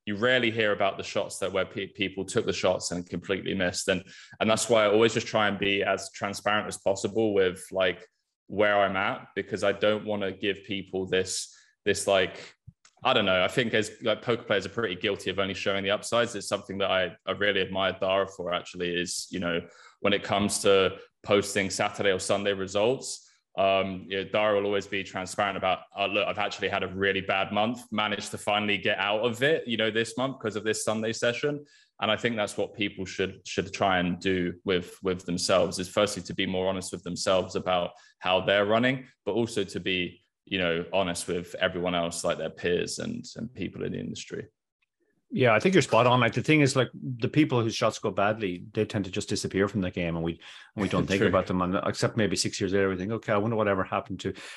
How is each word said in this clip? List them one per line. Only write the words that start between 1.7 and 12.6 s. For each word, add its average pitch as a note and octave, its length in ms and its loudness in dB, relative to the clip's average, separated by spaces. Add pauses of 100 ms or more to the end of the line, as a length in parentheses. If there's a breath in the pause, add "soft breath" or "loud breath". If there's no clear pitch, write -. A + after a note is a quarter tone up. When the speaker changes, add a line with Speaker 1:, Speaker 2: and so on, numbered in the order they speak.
Speaker 1:
people F#2+ 360 -4
took G#2 220 -2
the G2 60 0
shots - 380 0
and F2 180 -6
completely F2+ 460 -4
missed. F2+ 340 -2
And, F#2 140 2 (380 loud breath)
and G#2 100 2
that's A2 180 0
why A2 160 6
I G#2 40 6
always A2+ 260 6
just A2+ 140 -2
try G#2+ 180 2
and G2+ 120 0
be G2 240 2
as F#2+ 300 -2
transparent G#2 540 -2
as F#2+ 120 -8
possible G2+ 560 0
with, F#2 360 2
like, F#2 340 0 (440)
where G2+ 320 4
I'm G2 160 2
at, G#2+ 300 -2 (100)
because G2 280 -4
I G2+ 80 4
don't G#2 320 2
wanna G2+ 280 -2
give G2 320 -4
people F#2+ 420 -6
this, F#2 460 -2 (320 soft breath)
this, G2+ 240 0
like, F#2+ 460 0 (500)